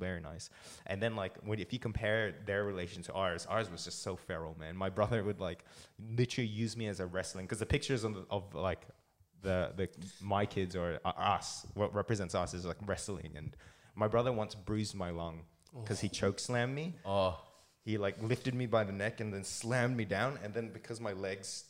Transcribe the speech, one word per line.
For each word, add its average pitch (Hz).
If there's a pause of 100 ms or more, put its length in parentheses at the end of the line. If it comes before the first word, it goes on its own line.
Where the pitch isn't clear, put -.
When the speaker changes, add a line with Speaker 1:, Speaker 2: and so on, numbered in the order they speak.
Speaker 1:
very 92
nice. 80 (380)
And 98
then, 113
like, 95
when, 107
if 110
you 123
compare 107 (120)
their 101
relation 90
to -
ours, 90
ours 107
was -
just -
so 95
feral, 82
man. 80
My 95
brother 104
would, 98
like, 90 (340)
literally 117
use 107
me 113
as 98
a 92
wrestling, 92
'cause 104
the 107
pictures 135
of, 104
of, 95
like, 87 (600)
the, 92
the, 95 (320)
my 101
kids 92
or, 85
uh, 92
us, - (100)
what 101
represents 101
us 90
is, 90
like, 85
wrestling. 82
And - (400)
my 107
brother 120
once 107
bruised 107
my 90
lung 82 (400)
'cause 101
he 101
Speaker 2:
Oh. -
Speaker 1:
choke -
slammed 123
me. 160 (100)
Speaker 3:
Oh. 95 (420)
Speaker 1:
He, 107
like, 101
lifted 110
me 123
by 110
the 98
neck 101
and 107
then 98
slammed 123
me 110
down. 107
And 104
then 113
because 113
my 110
legs 95